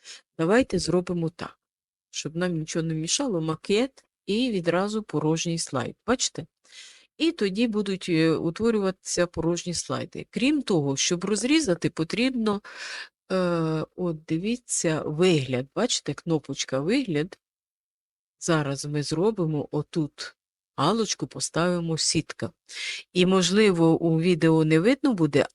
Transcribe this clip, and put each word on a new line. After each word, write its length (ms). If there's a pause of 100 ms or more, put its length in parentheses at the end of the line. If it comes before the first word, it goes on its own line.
(380)
Давайте 420
зробимо 500
так, 300 (500)
щоб 260
нам 220
нічого 260
не 100
мішало, 480
макет 640 (200)
і 260
відразу 520
порожній 560
слайд. 360 (120)
Бачите? 380 (720)
І 140
тоді 360
будуть, 420
е, 220
утворюватися 960
порожні 460
слайди. 560
Крім 320
того, 360
щоб 280
розрізати, 640
потрібно, 720 (680)
е, 540 (100)
от 320
дивіться, 800
вигляд. 600 (100)
Бачите, 380
кнопочка 680
"Вигляд". 600 (1000)
Зараз 460
ми 180
зробимо 680
отут 640 (420)
галочку, 500
поставимо 680
"Сітка". 540 (640)
І, 120
можливо, 760
у 220
відео 440
не 140
видно 340
буде, 420